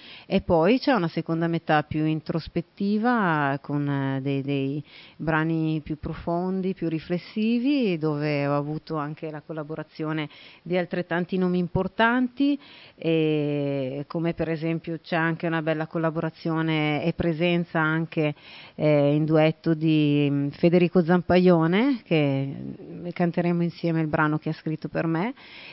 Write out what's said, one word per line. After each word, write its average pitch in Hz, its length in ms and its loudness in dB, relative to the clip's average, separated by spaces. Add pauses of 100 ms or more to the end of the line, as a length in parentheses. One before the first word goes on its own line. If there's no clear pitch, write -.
(260)
e - 160 0
poi 180 360 4
c'è 277 140 0
una 175 160 2
seconda 165 400 -2
metà 160 340 2
più 156 220 -2
introspettiva 170 1600 0
con, 147 280 -4
eh, 135 320 -2
dei, 139 220 -2
dei 139 380 -2 (360)
brani 160 640 0
più 151 160 -8
profondi, 180 760 -4
più 165 140 -6
riflessivi, 220 1120 -2
dove 147 480 0
ho 143 100 0
avuto 151 380 -4
anche 151 340 -6
la 147 160 -12
collaborazione 156 840 -6 (340)
di 175 160 -2
altrettanti 175 580 -2
nomi 180 220 2
importanti, 233 1000 0 (380)
e 147 1120 0
come 165 280 -4
per 160 160 -4
esempio 165 520 -4
c'è - 140 -4
anche 165 320 0
una 165 140 -2
bella 156 260 -2
collaborazione 160 1120 -2
e 165 100 0
presenza 170 760 0
anche, 156 460 0 (400)
eh, 147 400 4
in 151 100 2
duetto 156 480 2
di, 151 580 2
mm, 143 180 0
Federico 175 540 4
Zampaglione, 180 1040 4
che, 139 500 0
mm, 170 600 -12
canteremo 175 480 0
insieme 165 400 0
il 156 60 0
brano 151 280 2
che 156 140 -4
ha - 20 0
scritto - 360 -6
per 165 180 -4
me, 170 260 -2 (400)